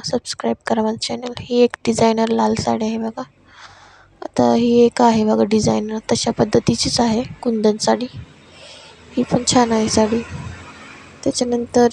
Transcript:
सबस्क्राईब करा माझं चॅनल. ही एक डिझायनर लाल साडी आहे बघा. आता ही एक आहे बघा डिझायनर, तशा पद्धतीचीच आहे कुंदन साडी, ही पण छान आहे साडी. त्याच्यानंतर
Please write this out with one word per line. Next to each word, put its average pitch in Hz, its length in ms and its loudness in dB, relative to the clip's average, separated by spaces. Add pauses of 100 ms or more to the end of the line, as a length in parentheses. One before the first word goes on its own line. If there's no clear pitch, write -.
सबस्क्राईब - 500 -4 (120)
करा 226 160 0
माझं 220 140 -4
चॅनल. 240 420 -8
ही - 180 -4
एक 240 180 4 (100)
डिझायनर 226 420 2
लाल 226 280 0
साडी 226 300 -2
आहे 226 120 -4
बघा. 226 240 -8 (1000)
आता 240 320 2
ही 240 260 2
एक 240 220 4
आहे 226 240 4
बघा 220 180 2
डिझायनर, 220 540 0 (140)
तशा 226 200 0
पद्धतीचीच 233 680 0
आहे 233 240 0 (180)
कुंदन 214 360 0
साडी, 220 280 0 (1120)
ही 247 60 -2
पण 247 200 0 (100)
छान 240 180 4
आहे 220 180 0
साडी. 220 320 2 (1000)
त्याच्यानंतर 240 680 0